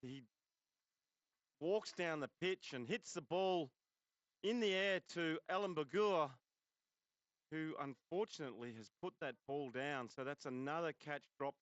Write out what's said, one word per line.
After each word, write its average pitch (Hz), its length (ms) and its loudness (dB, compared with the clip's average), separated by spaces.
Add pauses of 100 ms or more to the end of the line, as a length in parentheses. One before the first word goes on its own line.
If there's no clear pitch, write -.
He 131 200 -8 (1400)
walks 190 320 0
down 165 280 0
the 135 100 -4 (100)
pitch 185 320 -2
and 123 140 -4
hits 180 280 -4
the 175 80 -4
ball 175 480 2 (720)
in 226 180 2
the 208 140 4
air 190 260 4 (140)
to 165 240 2 (100)
Alan 190 260 2
Bagur, 156 560 4 (1200)
who 156 300 -2
unfortunately 135 960 -4
has 110 140 -14 (120)
put 180 180 -4
that 135 160 -4 (100)
ball 139 240 -2
down. 131 380 -2
So 131 160 -8
that's 139 220 -6
another 143 460 -2
catch 147 300 -6 (160)
drop 139 240 -2